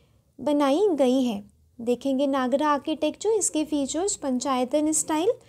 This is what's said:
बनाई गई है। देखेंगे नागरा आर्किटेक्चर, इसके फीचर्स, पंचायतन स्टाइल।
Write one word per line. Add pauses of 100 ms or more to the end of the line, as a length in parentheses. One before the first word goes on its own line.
(400)
बनाई
गई
है। (360)
देखेंगे
नागरा
आर्किटेक्चर,
इसके
फीचर्स,
पंचायतन
स्टाइल। (180)